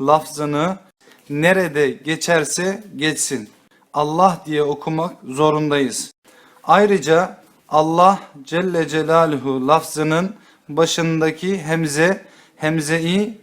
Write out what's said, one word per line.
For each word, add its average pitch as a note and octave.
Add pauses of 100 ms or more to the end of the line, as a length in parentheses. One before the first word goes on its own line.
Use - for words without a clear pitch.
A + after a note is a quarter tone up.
lafzını D3+ (520)
nerede D3+
geçerse E3 (120)
geçsin, C3+ (440)
Allah E3
diye D3+
okumak D#3+
zorundayız. C#3+ (520)
Ayrıca F3+ (300)
Allah E3+ (240)
Celle E3+
Celaluhu D3
lafzının D#3 (320)
başındaki D#3+
hemze, E3 (300)
hemze-i E3